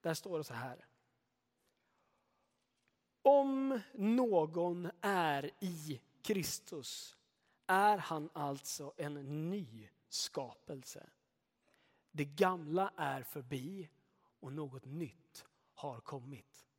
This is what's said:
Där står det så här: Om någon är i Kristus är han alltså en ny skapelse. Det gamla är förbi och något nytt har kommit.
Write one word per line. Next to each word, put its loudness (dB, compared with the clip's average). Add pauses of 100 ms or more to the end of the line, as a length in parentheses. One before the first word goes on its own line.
Där 0
står -4
det -4
så -12
här: -10 (2250)
Om 6 (120)
någon 2 (100)
är 2 (100)
i -6 (280)
Kristus -4 (500)
är 6
han -4
alltså -6
en -4
ny -8 (200)
skapelse. -8 (1000)
Det -2
gamla 2
är -2
förbi -8 (520)
och -10
något -10
nytt -10 (300)
har -10
kommit. -14 (120)